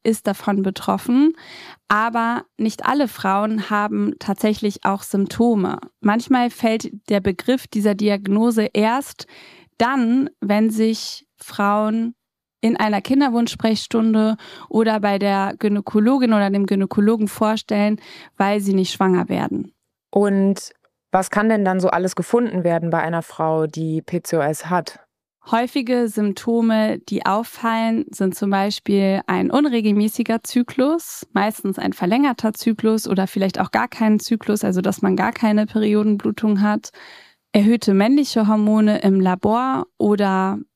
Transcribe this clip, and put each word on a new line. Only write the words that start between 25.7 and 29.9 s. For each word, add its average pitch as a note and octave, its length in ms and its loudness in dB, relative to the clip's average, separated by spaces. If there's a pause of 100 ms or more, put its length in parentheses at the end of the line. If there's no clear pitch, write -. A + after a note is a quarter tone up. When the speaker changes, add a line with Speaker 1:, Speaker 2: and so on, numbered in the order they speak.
Speaker 1:
Symptome, A3 920 0
die - 260 -6
auffallen, A3+ 840 -2
sind F#3+ 240 -2
zum G3+ 140 -4
Beispiel G3 760 0
ein F#3 240 0
unregelmäßiger A3+ 920 0